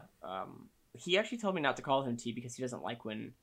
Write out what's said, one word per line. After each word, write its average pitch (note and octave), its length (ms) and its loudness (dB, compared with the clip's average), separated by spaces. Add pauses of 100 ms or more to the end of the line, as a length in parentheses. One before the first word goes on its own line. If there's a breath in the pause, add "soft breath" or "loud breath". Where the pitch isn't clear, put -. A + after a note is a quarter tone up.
(220)
Um, F#2 460 -8 (240)
he F3 260 4
actually A#3 200 0
told G3 180 2
me E3 40 2
not C3+ 160 4
to - 60 -10
call C#3 220 4
him A#2+ 120 0
T A#2+ 160 -4
because A#2+ 220 -8
he C3 80 -6
doesn't A#2+ 220 -4
like A#2+ 200 -4
when A2 280 -6 (100)